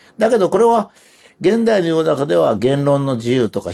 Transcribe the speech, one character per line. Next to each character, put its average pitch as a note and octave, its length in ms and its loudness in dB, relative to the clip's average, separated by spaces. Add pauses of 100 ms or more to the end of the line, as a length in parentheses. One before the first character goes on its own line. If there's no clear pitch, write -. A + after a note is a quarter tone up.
(180)
だ A3+ 120 0
け B3 80 2
ど F3+ 120 0
こ F#3+ 80 -2
れ A3+ 80 4
は、 A#3 240 0 (500)
現 A3 260 0
代 A3 160 2
の E3+ 60 -2
世 D#3+ 160 0
の - 0 -
中 D3 220 0
で E3+ 100 -2
は C#3+ 200 2
言 C3+ 280 0
論 C#3+ 220 0
の C3+ 120 -2
自 A2+ 140 -6
由 B2 180 0
と - 120 -6
か F2 120 -10